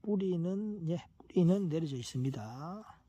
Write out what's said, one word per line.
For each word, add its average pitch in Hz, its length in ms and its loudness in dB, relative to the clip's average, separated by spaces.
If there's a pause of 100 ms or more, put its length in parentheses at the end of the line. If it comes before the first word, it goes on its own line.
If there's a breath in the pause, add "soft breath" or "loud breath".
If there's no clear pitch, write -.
뿌리는, 190 880 -2
예, 170 180 -2 (100)
뿌리는 185 520 4
내려져 151 260 -2
있습니다. 131 1120 -6